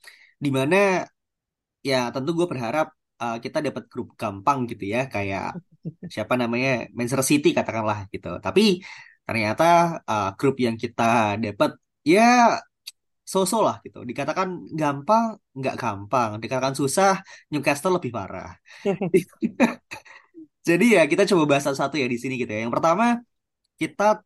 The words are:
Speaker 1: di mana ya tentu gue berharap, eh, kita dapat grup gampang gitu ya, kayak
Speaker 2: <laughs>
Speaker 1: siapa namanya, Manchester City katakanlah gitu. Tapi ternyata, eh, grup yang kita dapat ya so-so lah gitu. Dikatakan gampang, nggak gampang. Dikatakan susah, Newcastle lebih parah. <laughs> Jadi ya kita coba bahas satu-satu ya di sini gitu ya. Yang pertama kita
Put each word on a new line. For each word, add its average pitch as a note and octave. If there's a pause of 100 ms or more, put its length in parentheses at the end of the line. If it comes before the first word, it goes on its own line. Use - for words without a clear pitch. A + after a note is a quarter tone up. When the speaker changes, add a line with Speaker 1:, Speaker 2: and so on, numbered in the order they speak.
(380)
Speaker 1:
di C#3+
mana F3 (800)
ya B2+
tentu C#3
gue E3+
berharap, D3+ (240)
eh, A#2
kita B2+
dapat C3
grup -
gampang A#2
gitu G#2
ya, B2
kayak G2 (260)
Speaker 2:
<laughs> F3
Speaker 1:
siapa C3
namanya, A#2+
Manchester C3
City D3
katakanlah G#2+
gitu. F2
Tapi F#3 (400)
ternyata, D#3+
eh, G#2
grup C3+
yang A#2
kita A2+
dapat G#2+ (240)
ya A3+ (640)
so-so F#3+
lah -
gitu. -
Dikatakan D#3
gampang, D#3+ (160)
nggak C3
gampang. G#2+
Dikatakan C3
susah, F#3+ (320)
Newcastle D3+
lebih A#2+
parah. F#2 (320)
<laughs> G3 (880)
Jadi F#3
ya D3+
kita E3+
coba E3
bahas C#3
satu-satu C#3+
ya C3
di A#2+
sini C3
gitu A2+
ya. G#2+
Yang A#2
pertama E3 (760)
kita G#3